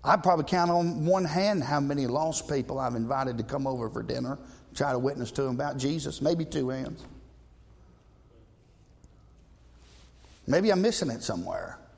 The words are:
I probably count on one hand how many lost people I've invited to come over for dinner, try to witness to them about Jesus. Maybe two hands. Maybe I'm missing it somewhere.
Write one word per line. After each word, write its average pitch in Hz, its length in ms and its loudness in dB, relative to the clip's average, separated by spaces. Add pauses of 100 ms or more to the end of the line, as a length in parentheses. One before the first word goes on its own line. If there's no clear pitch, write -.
I 175 140 6
probably 175 300 4
count 175 240 4
on 170 340 2
one 185 220 4
hand 185 360 2
how 147 180 2
many 143 260 0
lost 151 420 -2
people 135 300 -2
I've 123 160 -2
invited 123 420 -2
to 113 80 -2
come 135 220 -4
over 123 240 -4
for 123 120 -8
dinner, 123 360 -4 (360)
try 143 180 0
to 123 60 2
witness 127 340 -2
to 139 100 -2
them 131 120 0
about 139 220 -4
Jesus. 139 460 -2
Maybe 165 240 2
two 131 240 -2
hands. 131 340 -8 (3500)
Maybe 190 260 4
I'm 180 80 4
missing 202 300 2
it - 120 -6
somewhere. 90 560 -6 (200)